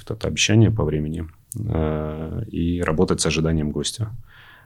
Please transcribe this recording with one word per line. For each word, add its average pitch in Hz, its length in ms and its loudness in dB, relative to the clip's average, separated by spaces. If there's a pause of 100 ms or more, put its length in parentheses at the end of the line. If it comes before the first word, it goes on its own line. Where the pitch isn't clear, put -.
вот - 100 -6
это - 100 -4
обещание 104 440 6
по 104 140 0
времени, 78 420 -2 (400)
а, 78 840 -2
и 85 320 0
работать 85 400 2
с - 40 0
ожиданием 80 460 0
гостя. 73 380 -4 (560)